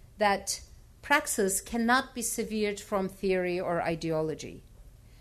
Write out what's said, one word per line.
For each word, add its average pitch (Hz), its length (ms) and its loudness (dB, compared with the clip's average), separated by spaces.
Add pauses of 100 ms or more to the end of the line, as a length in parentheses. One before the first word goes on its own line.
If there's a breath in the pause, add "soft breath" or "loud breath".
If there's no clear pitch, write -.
(180 soft breath)
that 196 420 2 (420)
praxis 233 600 2
cannot 240 520 2
be 240 80 -6
severed 208 600 -2
from 196 260 -2
theory 185 500 0
or 170 240 0
ideology. 156 840 -2 (580 soft breath)